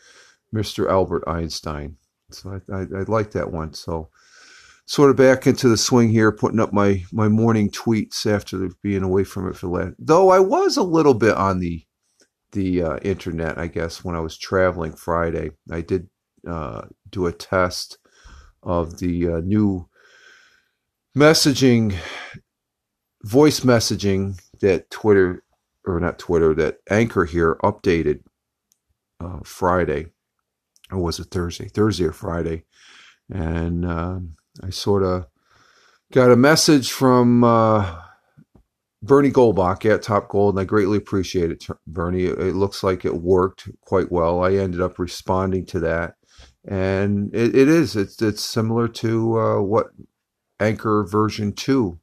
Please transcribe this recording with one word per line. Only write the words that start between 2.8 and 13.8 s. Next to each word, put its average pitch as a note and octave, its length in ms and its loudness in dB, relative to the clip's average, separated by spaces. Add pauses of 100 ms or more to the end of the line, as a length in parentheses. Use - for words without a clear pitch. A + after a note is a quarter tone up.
I F#2+ 240 -8
like G#2+ 260 -4
that - 220 -6
one. D#2+ 200 -8
So E2 380 -10 (760)
sort C#3+ 260 4
of B2+ 60 4
back C3 300 4
into B2+ 220 2
the A2 100 4
swing A#2 320 2
here, G#2+ 220 4
putting A2 280 -2
up - 140 -2
my, G2+ 380 2
my A2 160 0
morning A2 420 2
tweets - 560 -4
after G2 420 -4 (140)
being G2 220 -2
away F#2+ 200 0
from F#2 240 -10
it - 80 -10
for F#2+ 100 -10
the F2 60 -6
last, F2+ 260 -6
though D#3+ 300 4
I F#3 120 6
was C#4+ 360 0
a C#4 60 0
little D#3+ 320 4
bit G#2+ 220 2
on F#2 240 0
the, E2+ 260 -8 (640)
the, F#2 320 -2
uh, D#2 160 -4
internet, E2 600 -6
I E2 100 -6
guess, E2 360 -8